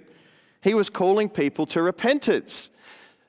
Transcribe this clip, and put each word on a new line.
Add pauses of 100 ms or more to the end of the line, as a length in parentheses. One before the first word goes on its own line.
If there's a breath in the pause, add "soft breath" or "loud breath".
(640 soft breath)
He
was
calling
people
to
repentance. (580 loud breath)